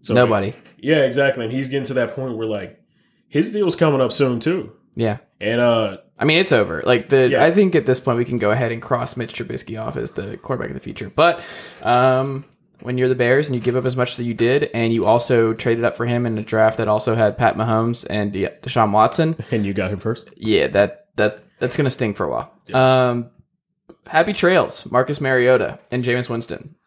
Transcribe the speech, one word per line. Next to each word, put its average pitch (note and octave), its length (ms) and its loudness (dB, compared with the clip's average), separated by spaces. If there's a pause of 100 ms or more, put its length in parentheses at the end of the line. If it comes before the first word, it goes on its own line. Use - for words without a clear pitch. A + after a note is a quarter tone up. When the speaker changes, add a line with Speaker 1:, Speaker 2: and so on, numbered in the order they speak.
Speaker 1:
So A#2 140 -2
Speaker 2:
Nobody. A2 400 2 (240)
Speaker 1:
Yeah, D3 240 2
exactly. C3 420 0
And A2 80 -6
he's C3 160 -4
getting C3 180 -4
to C#3 60 -6
that A#2+ 200 0
point C3 220 -6
where, A2+ 120 -6
like, G2+ 320 -8 (500)
his G3+ 240 0
deal's G3+ 220 0
coming D3 260 2
up B2+ 100 0
soon, B2+ 280 0
too. D#3+ 320 -4 (240)
Speaker 2:
Yeah. A2 220 -2 (220)
Speaker 1:
And, A2+ 220 0
uh, A2+ 360 2 (200)
Speaker 2:
I - 80 -2
mean, D#3 140 4
it's F#3 120 0
over. F#2+ 320 2
Like, - 260 0
the, C3+ 200 4
Speaker 1:
Yeah. - 160 4
Speaker 2:
I E3 60 4
think F#3 240 2
at C#3+ 100 2
this B2+ 140 0
point A#2+ 180 -2
we A#2+ 80 0
can B2 140 -4
go G#2 100 0
ahead A#2 220 0
and A2+ 100 -8
cross - 340 -4
Mitch A2+ 200 -8
Trubisky A2 440 -10
off A2 180 -8
as A#1 160 -8
the - 240 -10
quarterback - 340 -8
of - 40 -10
the C3+ 60 -12
future. - 340 -14
But, E3+ 260 2 (420)
um, C3 600 2 (380)
when B2+ 180 -6
you're B2+ 100 2
the B2+ 60 2
Bears C3 320 2
and C3+ 80 -2
you A#2+ 40 -2
give A#2+ 160 0
up B2+ 100 0
as B2+ 120 -2
much B2 220 -2
as B2 40 -6
you A#2 120 -4
did, B2 360 2
and A2+ 220 0
you A2+ 100 0
also A2+ 480 2
traded A#2 320 -2
up A#2 140 -2
for A#2+ 80 -4
him A#2+ 220 -2
in A2+ 100 -4
a G#2+ 60 -6
draft A2 340 2
that A2 100 -2
also G#2+ 280 0
had G#2+ 200 2
Pat A#2 220 2
Mahomes A2+ 500 -2
and G#2 240 -4
De-, F#2+ 180 -4 (120)
Deshaun A#2 300 0
Watson. C#3 520 2
Speaker 1:
<laughs> - 80 -10
And A2 140 -2
you G2 80 -4
got F#2+ 160 -2
him G2+ 80 -6
first? - 400 -8
Speaker 2:
Yeah, G2+ 300 2
that, G2+ 480 0
that, G#2+ 240 0 (200)
that's B2+ 160 -2
gonna C#3 140 0
sting A2+ 240 -2
for F#2+ 140 -4
a - 20 -6
while. A#1 240 -6 (140)
Speaker 1:
Yeah. B2+ 420 4
Speaker 2:
Um, A#2+ 220 -4 (760)
happy F3 260 2
trails, F3+ 600 2
Marcus C3 280 0
Mariota B2+ 600 2 (100)
and B2 140 -4
Jameis B2 260 -2
Winston. - 460 -8 (120)